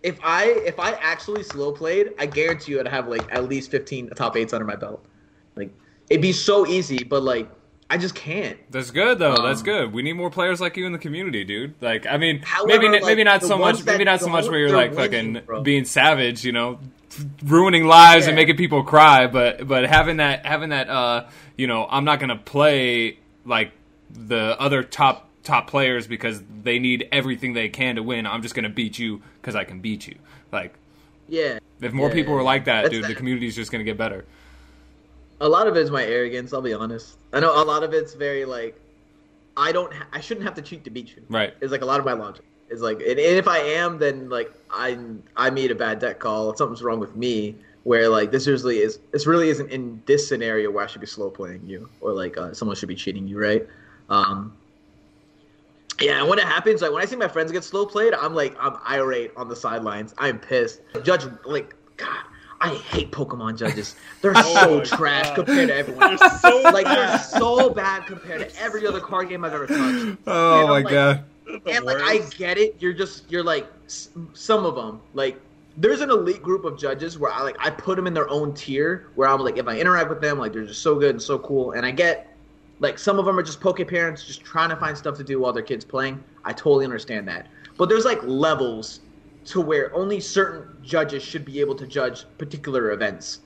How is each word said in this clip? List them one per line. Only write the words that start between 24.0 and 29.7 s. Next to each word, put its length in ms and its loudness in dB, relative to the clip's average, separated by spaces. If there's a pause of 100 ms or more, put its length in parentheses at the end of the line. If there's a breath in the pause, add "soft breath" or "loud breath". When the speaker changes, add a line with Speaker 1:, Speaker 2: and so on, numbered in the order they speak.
Speaker 2:
the 500 -2
other 220 0
top, 420 0 (180)
top 280 -2
players 360 0
because 360 -8 (200)
they 160 0
need 320 -2
everything 440 -4
they 160 -4
can 260 -4
to 60 -6
win. 240 -6
I'm 160 -6
just 120 -12
gonna 140 -4
beat 300 -6
you 240 -6 (200 soft breath)
'cause 140 -8
I 80 -4
can 160 -14